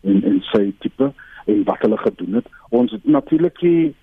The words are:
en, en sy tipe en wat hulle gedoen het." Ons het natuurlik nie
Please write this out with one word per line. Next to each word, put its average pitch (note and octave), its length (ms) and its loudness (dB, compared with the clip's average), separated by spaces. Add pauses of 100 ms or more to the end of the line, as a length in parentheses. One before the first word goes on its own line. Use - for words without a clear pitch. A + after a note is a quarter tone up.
en, G3 220 2
en C#4+ 180 0 (100)
sy G3+ 260 0
tipe - 340 -4 (340)
en G#2 180 0
wat - 160 -2
hulle G#2+ 160 0
gedoen F#2 380 -6
het." A#3+ 120 -2 (240)
Ons B2 220 0
het G#3+ 120 -12
natuurlik D#3+ 580 0
nie E3 400 2